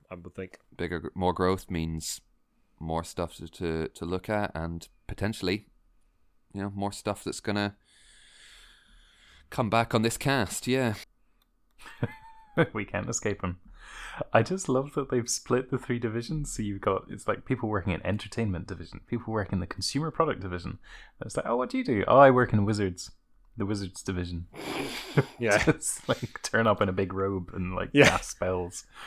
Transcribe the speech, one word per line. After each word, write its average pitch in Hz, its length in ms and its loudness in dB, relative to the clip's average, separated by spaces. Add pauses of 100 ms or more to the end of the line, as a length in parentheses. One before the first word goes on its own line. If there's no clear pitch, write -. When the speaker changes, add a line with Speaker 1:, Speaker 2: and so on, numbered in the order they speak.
(100)
Speaker 1:
I 92 40 -12
would 87 200 -16
think. 95 240 -12 (180)
Speaker 2:
Bigger, 87 240 -4
gr-, - 140 -8
more 90 180 0
growth 92 380 0
means 80 500 -2 (580)
more 80 240 -2
stuff - 340 -6
to, 85 120 -12
to, 80 400 -2
to - 160 -12
look 90 240 -4
at, 104 260 0
and 82 340 -6 (180)
potentially, 101 600 -2 (840)
you 98 80 -6
know, 101 140 -2
more 101 180 -2
stuff - 320 -6
that's - 160 -6
gonna 101 360 -2 (1700)
come 113 200 0
back 113 240 4
on 110 80 6
this 113 160 0
cast, 135 480 0
yeah. 123 260 4 (1700)
Speaker 3:
<laughs> - 160 2
We 107 100 -2
can't 90 240 -6
escape 101 340 -2
'em. 87 180 -4 (680)
I 113 120 6
just 185 260 -4
love 139 240 2
that 139 180 -4
they've 120 180 0
split 127 420 0
the 131 80 0
three 120 200 -2
divisions, 120 560 -4
so 113 80 -4
you've 101 200 -4
got, 95 260 0
it's 101 180 -12
like - 200 -2
people 113 240 -2
working 95 240 0
in - 100 -6
entertainment 101 640 -2
division, 87 400 -10
people 113 260 -6
work 107 180 -2
in 95 100 2
the 87 60 -6
consumer 147 440 -4
product 147 320 0
division. 90 360 -6 (400)
And - 80 -8
it's - 100 -6
like, - 120 -2
"Oh, 226 80 2
what 247 140 -2
do 262 80 -2
you 254 60 -2
do?" 104 220 2
"Oh, 123 120 8
I 139 120 12
work 123 220 6
in 104 140 4
Wizards. 101 440 0 (460)
The 110 80 -2
Wizards 101 380 -4
division." 87 500 -4
<laughs> - 40 -18 (840)
Speaker 1:
Yeah. 107 260 4
Speaker 3:
Just, - 420 0
like, - 360 -4
turn 113 240 4
up 107 160 6
in 98 80 2
a - 20 0
big 95 220 0
robe 98 400 -2
and, 92 200 -4
like, 92 180 -4
Speaker 1:
Yeah. 139 180 10
Speaker 3:
cast - 220 -4
spells. 92 520 -4 (220)